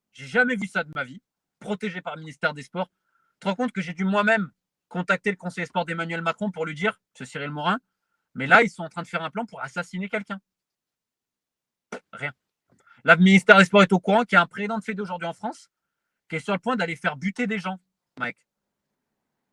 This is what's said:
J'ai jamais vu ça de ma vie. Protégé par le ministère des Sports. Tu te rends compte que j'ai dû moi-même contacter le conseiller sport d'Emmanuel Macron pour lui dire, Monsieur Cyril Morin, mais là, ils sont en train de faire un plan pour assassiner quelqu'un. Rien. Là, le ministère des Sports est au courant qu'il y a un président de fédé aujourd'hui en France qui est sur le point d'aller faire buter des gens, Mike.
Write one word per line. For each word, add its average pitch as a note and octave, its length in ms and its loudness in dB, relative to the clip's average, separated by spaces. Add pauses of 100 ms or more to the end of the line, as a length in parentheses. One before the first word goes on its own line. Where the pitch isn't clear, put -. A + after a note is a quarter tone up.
(140)
J'ai C#3 120 -20
jamais B3 300 2
vu G3+ 120 -6
ça - 160 -4
de D3+ 120 -12
ma C#3 80 -6
vie. C3 180 -14 (380)
Protégé G3 420 -8
par E3 140 -12
le D#3+ 60 -16
ministère D#3 320 -6
des D3 100 -14
Sports. F3+ 260 -8 (440)
Tu - 80 -20
te - 60 -4
rends G3 80 0
compte B3 160 -2
que G3 100 -6
j'ai E3+ 120 -8
dû F3+ 120 -4
moi-même G#3 460 0 (360)
contacter F#3 440 -4
le F#3+ 60 -8
conseiller F3 300 -10
sport F3 180 -4
d'Emmanuel E3 360 -6
Macron E3 280 -4
pour D#3+ 160 -6
lui D#3+ 80 -8
dire, F#3+ 260 -4 (140)
Monsieur C3 120 -14
Cyril D3 260 -10
Morin, D#3+ 280 -2 (560)
mais B2+ 120 -6
là, F#3 140 6
ils A#3 80 0
sont - 140 -12
en D#3+ 60 -10
train E3+ 120 -10
de F3 60 -12
faire E3 160 -6
un D#3+ 80 -8
plan A3+ 140 -8
pour - 160 -16
assassiner F3+ 460 -8
quelqu'un. G3+ 320 -8 (1700)
Rien. C#3+ 200 -10 (720)
Là, D#3+ 120 8
le E3+ 80 6
ministère G3 340 8
des F#3+ 80 8
Sports G3 180 8
est F#3 80 4
au F#3 80 4
courant G#3+ 240 2
qu'il G3+ 120 -2
y F#3 40 8
a - 20 8
un E3+ 60 0
président G#3 300 -6
de G3+ 60 -8
fédé G#3 180 -6
aujourd'hui F3 260 -8
en E3 60 -6
France - 360 -12 (600)
qui D#3+ 60 -6
est D#3+ 40 -4
sur G3+ 140 -4
le F#3+ 60 -2
point B3 160 -2
d'aller E3+ 220 -4
faire E3 180 -4
buter G3 320 -4
des G#3+ 100 -4
gens, F#3+ 220 -8 (400)
Mike. A#3+ 180 -8 (1160)